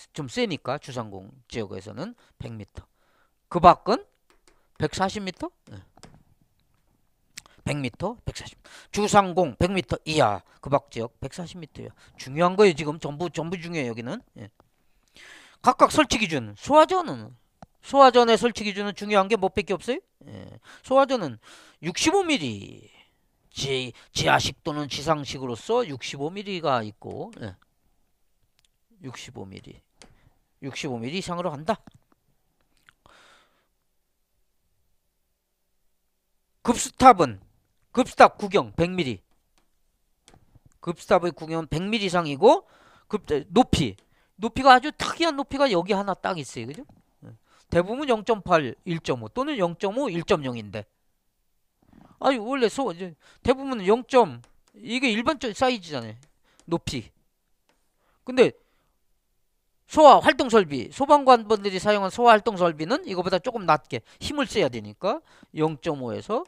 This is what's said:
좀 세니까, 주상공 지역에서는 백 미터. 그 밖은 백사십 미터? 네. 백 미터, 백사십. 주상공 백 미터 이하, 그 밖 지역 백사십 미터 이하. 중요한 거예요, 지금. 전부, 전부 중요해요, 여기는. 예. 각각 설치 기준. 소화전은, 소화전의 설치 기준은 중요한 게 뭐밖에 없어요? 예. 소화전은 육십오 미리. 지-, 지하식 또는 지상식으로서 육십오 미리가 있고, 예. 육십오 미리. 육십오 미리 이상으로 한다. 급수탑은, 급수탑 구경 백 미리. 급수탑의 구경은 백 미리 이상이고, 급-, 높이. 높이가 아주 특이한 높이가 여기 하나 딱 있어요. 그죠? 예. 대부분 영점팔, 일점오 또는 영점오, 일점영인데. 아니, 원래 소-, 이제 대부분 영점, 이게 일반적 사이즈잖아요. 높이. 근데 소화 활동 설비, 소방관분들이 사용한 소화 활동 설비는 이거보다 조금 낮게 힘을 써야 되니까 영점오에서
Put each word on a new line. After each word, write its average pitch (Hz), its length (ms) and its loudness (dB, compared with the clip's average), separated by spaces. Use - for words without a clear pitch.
좀 143 160 -10
세니까, 151 480 -6
주상공 110 540 -14
지역에서는 107 680 -12
백 117 140 -14
미터. 104 340 -18
그 175 120 -4
밖은 185 440 4
백사십 190 460 -4
미터? 196 280 -10
네. - 120 -20
백 143 140 -6
미터, 165 480 -8
백사십. - 320 -16
주상공 185 680 2
백 180 160 0
미터 180 320 -4
이하, 127 380 2
그 - 80 -16
밖 139 220 0
지역 - 300 -10
백사십 165 380 -14
미터 147 240 -18
이하. 113 80 -14
중요한 170 380 -2
거예요, 214 180 6
지금. 151 240 -6
전부, 156 320 -8
전부 165 280 -6
중요해요, 160 300 -6
여기는. 120 320 -8
예. 107 140 -18
각각 - 300 4
설치 277 260 2
기준. 143 400 -4
소화전은, 294 760 2
소화전의 240 560 6
설치 233 240 -4
기준은 202 320 -6
중요한 202 320 0
게 202 100 -2
뭐밖에 190 380 -4
없어요? 233 240 -4
예. 101 320 -20
소화전은 247 560 2
육십오 320 420 0
미리. 110 680 -6
지-, 131 420 -6
지하식 147 500 -2
또는 147 260 -6
지상식으로서 147 1000 -4
육십오 139 420 -10
미리가 175 540 -4
있고, 107 560 -14
예. 98 160 -14
육십오 127 440 -16
미리. 95 340 -20
육십오 131 360 -8
미리 131 200 -8
이상으로 175 320 -6
한다. 151 260 -6
급수탑은, 185 800 4
급수탑 - 480 4
구경 185 360 -2
백 170 160 -2
미리. 143 320 -6
급수탑의 175 520 0
구경은 160 340 -8
백 151 160 -4
미리 202 240 -2
이상이고, 175 600 4
급-, - 180 -8
높이. 170 480 2
높이가 254 380 4
아주 254 180 2
특이한 - 420 -4
높이가 269 380 -2
여기 180 200 0
하나 196 220 -2
딱 190 240 -4
있어요. 127 280 -10
그죠? 156 180 -16
예. 113 120 -20
대부분 220 380 -2
영점팔, 185 640 0
일점오 151 440 -6
또는 277 300 -6
영점오, 202 520 -4
일점영인데. 127 760 -4
아니, 269 200 0
원래 233 300 -2
소-, 240 240 -4
이제 170 220 -14
대부분 262 440 -2
영점, 214 560 2
이게 240 360 -2
일반적 233 460 -2
사이즈잖아요. 160 600 -4
높이. 160 460 -6
근데 254 280 4
소화 277 320 10
활동 269 300 2
설비, 156 420 2
소방관분들이 226 880 2
사용한 196 320 0
소화 240 220 6
활동 214 240 4
설비는 175 500 -2
이거보다 180 320 -2
조금 233 260 -8
낮게 151 360 0
힘을 285 260 -4
써야 180 220 0
되니까 120 520 -6
영점오에서 151 920 -4